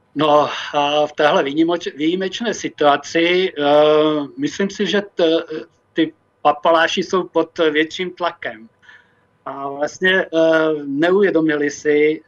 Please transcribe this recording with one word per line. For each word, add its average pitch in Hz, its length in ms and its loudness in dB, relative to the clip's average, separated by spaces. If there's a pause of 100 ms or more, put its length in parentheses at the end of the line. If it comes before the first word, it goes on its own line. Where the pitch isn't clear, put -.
(160)
No, 147 340 2 (240)
a 147 340 0
v - 40 -10
téhle 151 320 2
výnimoč-, 165 520 -2
výjimečné 190 580 -2
situaci, 170 1040 0
eh, 147 60 -2 (760)
myslím 147 320 -4
si, 196 160 -6
že 196 160 -2
t-, 165 420 0 (500)
ty 156 200 0 (280)
papaláši 165 600 0
jsou 180 240 -4
pod 165 300 -4
větším 160 540 -2
tlakem. 120 580 -8 (760)
A 139 240 -10
vlastně, 160 560 -2
eh, - 20 -12 (580)
neuvědomili 156 840 2
si, 147 580 0